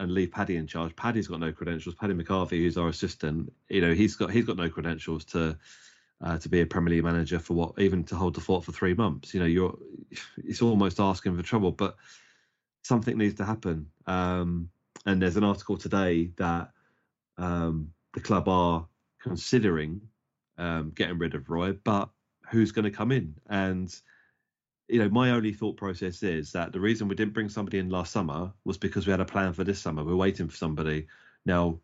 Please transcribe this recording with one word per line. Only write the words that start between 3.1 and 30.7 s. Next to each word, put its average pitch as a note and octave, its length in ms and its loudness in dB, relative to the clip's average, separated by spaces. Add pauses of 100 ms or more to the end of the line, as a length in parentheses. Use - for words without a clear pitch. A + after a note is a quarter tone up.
you G2 120 0
know, E2+ 140 4
he's G#2 220 4
got, F#2+ 160 -2
he's A#2 120 4
got A2 120 -2
no F2 120 0
credentials D#2+ 580 -6
to, D#2+ 300 0 (640)
uh, E2+ 180 -2
to D#2+ 100 -8
be F2 140 4
a D#2+ 40 2
Premier E2+ 300 2
League E2 80 4
manager E2+ 340 0
for E2 160 -4
what, E2+ 240 0
even F#2 260 4
to F2 120 -6
hold F2+ 180 0
the F2+ 60 -8
fort F2 240 0
for F#2 80 -10
three F#2 220 0
months. E2+ 400 -2
You G2 40 0
know, F2 80 2
you're, F2+ 320 2 (580)
it's - 260 -6
almost G2+ 360 4
asking F#2+ 380 2
for F2 80 -2
trouble, G2 260 2
but F#2+ 240 0 (880)
something A#2+ 340 2
needs G#2 200 2
to G2+ 80 -2
happen. F2+ 420 -2 (220)
Um, F2+ 600 0 (380)
and F#2+ 160 4
there's F2 140 2
an G#2 80 4
article G2+ 320 0
today F2 640 0
that, E2+ 340 -2 (640)
um, E2 560 -2 (220)
the G#2+ 60 -8
club F#2+ 280 2
are F2 400 2 (340)
considering, F2+ 760 0 (560)
um, E2 380 -4
getting F2 240 -2
rid E2 180 -2
of C2+ 140 -10
Roy, E2+ 220 0
but G2+ 360 0 (420)
who's A2 220 4
gonna G#2+ 180 2
come A2 220 0
in? E2+ 220 0 (140)
And, F#2 460 -2 (920)
you A#2+ 100 4
know, G#2 120 4
my B2 220 4
only A2 200 2
thought G#2 240 -4
process F#2 460 -6
is E2 300 -2
that E2 200 -4
the F#2 80 -4
reason G#2+ 280 2
we G2 60 -2
didn't G#2 200 -2
bring G#2+ 160 -2
somebody G2+ 280 -4
in F#2 120 -2
last F2+ 220 -2
summer F2+ 400 -2 (120)
was F#2 140 -4
because G2 280 -2
we G2+ 40 2
had F#2 100 4
a F#2 60 0
plan F#2+ 260 0
for F2+ 120 -2
this G2 160 -2
summer. D#2 220 -4
We're E2 140 0
waiting F#2 320 2
for - 80 -14
somebody. D#2 500 -2 (380)